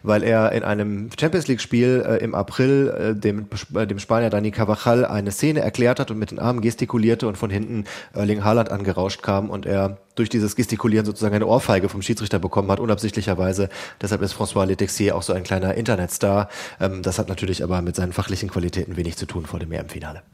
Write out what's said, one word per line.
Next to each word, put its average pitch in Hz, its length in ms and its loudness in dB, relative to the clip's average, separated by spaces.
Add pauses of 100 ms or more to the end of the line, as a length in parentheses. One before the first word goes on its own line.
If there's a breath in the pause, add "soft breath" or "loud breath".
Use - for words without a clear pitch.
weil 104 220 4
er 113 280 4
in 113 120 0
einem 104 460 -2 (100)
Champions 160 280 2
League-Spiel, 123 600 2
äh, 113 160 2
im 113 120 -4
April, 127 800 2
äh, 101 40 -6
dem, 104 280 0 (280)
äh, 107 120 2
dem 101 120 -4
Spanier 113 300 2
Dani 104 220 0
Carvajal 113 540 2
eine 101 260 -2
Szene 151 300 2
erklärt 120 380 2
hat 135 120 -4
und 107 80 -4
mit 107 120 -4
den - 80 -10
Armen 120 220 0
gestikulierte 113 640 2
und 101 100 -4
von 113 120 -4
hinten 104 360 -2 (280 loud breath)
Erling 104 300 0
Haaland 110 280 4
angerauscht 98 500 -2
kam 101 280 0
und 98 160 -8
er 98 320 0 (180)
durch 113 140 0
dieses 107 260 0
Gestikulieren 110 500 2
sozusagen 104 300 0
eine 104 120 0
Ohrfeige 98 420 4
vom 101 120 -6
Schiedsrichter 107 380 -2
bekommen 98 320 0
hat, 98 80 2
unabsichtlicherweise. 101 880 0 (320 loud breath)
Deshalb 101 200 -2
ist 98 140 -2
François 101 300 0
Letexier 98 500 0
auch 90 80 -2
so 95 100 -2
ein 90 100 -2
kleiner 95 320 0
Internetstar. 101 720 0 (300 loud breath)
Ähm, 95 220 -2
das 92 180 -2
hat 98 100 -4
natürlich 92 340 -4
aber 90 180 0
mit 87 140 -4
seinen 90 180 -2
fachlichen 95 360 -4
Qualitäten 90 460 -4
wenig 85 220 -4
zu 98 80 -8
tun 85 200 -8
vor 82 140 -8
dem 82 120 -8
E-M-Finale. 76 500 -10 (120)